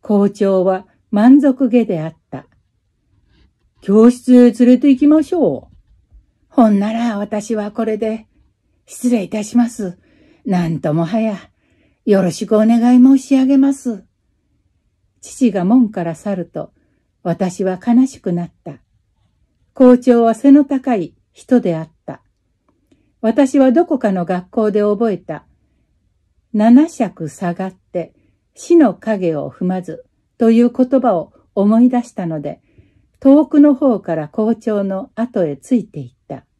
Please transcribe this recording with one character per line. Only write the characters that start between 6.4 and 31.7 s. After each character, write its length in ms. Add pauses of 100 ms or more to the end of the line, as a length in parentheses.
「ほ 200
ん 100
な 120
ら 260
私 380
は 160
こ 140
れ 120
で。 300 (580)
失 240
礼 140
い 60
た 140
し 120
ま 140
す。 300 (460)
な 220
ん 120
と 140
も 120
は 140
や、 180 (680)
よ 180
ろ 80
し 160
く 100
お 80
願 120 (180)
い 60
申 160
し 200
上 80
げ 120
ま 160
す。」 320 (1160)
父 300
が 120
門 260
か 140
ら 120
去 180
る 140
と、 260 (500)
私 400
は 220
悲 220
し 120
く 140
な 140
っ 40 (120)
た。 160 (960)
校 260
長 240
は 100
背 180
の 140
高 300
い 180 (180)
人 300
で 160
あ 60
っ 80 (140)
た。 180 (960)
私 380
は 120
ど 140
こ 140
か 120
の 140
学 240
校 220
で 100
覚 300
え 80
た、 260 (1080)
「七 360
尺 400
下 240
が 140
っ 40
て 440 (400)
死 200
の 200
影 400
を 160
踏 140
ま 160
ず」 240 (340)
と 100
い 140
う 100
言 260
葉 140
を 200 (200)
思 260